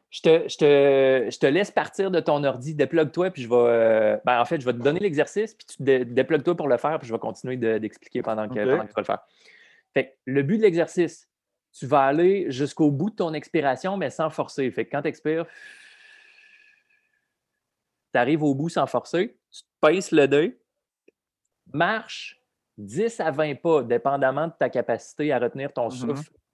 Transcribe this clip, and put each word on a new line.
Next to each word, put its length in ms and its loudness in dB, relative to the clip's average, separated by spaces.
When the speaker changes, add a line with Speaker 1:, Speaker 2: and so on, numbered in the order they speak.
Speaker 1:
Je 100 -16
te, 280 4
je 80 -12
te, 720 4
je 80 -10
te 80 0
laisse 240 2
partir 400 -2
de 100 0
ton 240 0
ordi. 300 -2
Déplugue-toi, 560 0
puis 140 -10
je 60 -8
vais, 60 2
euh... 720 4
Ben, 160 2
en 40 2
fait, 140 -4
je 60 -10
vais 80 0
te 60 -8
donner 200 0
l'exercice, 540 -2
puis 140 -20
tu 100 -20
te 60 -10
dé-, 200 2
déplugue-toi 520 0
pour 120 -6
le 100 2
faire, 200 -2
puis 100 -12
je 60 -10
vais 60 -4
continuer 380 -10
de, 200 0
d'expliquer 460 -8
pendant 240 -4
que, 120 -6
Speaker 2:
Ok. 120 0
Speaker 1:
pendant 140 0
que 20 -16
tu 80 -20
vas 60 -4
le 40 -4
faire. 140 -4
Fait 140 0
que 40 -20
le 160 0
but 160 0
de 60 -2
l'exercice, 680 0
tu 120 -14
vas 200 4
aller 440 2
jusqu'au 400 0
bout 220 -2
de 60 -16
ton 180 -4
expiration, 600 -2
mais 120 -4
sans 220 -4
forcer. 400 -4
Fait 140 -4
que 60 -20
quand 120 -6
t'expires, 420 -4
t'arrives 300 0
au 140 2
bout 140 -4
sans 180 -2
forcer, 500 -4
tu 100 -20
te 60 -20
pinces 320 2
le 140 6
nez, 320 2
marche 680 -6
dix 400 -6
à 100 0
vingt 320 -2
pas, 220 2
dépendamment 640 0
de 100 -10
ta 120 0
capacité 640 -4
à 60 0
retenir 340 -4
ton 140 -4
Speaker 2:
Mhm. 60 -4
Speaker 1:
souffle 400 -8